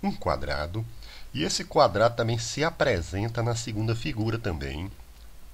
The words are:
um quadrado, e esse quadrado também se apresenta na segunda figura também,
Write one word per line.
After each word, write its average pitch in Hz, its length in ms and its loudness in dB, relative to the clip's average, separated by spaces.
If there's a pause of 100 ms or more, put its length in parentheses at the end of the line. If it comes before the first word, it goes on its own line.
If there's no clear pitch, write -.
um 196 80 0
quadrado, 76 760 -2 (480)
e 139 100 -2
esse 190 200 0
quadrado 117 540 6
também 117 200 2
se 139 280 -2
apresenta 113 760 2
na 117 140 2
segunda 113 400 0
figura 113 420 0
também, 80 540 -4 (640)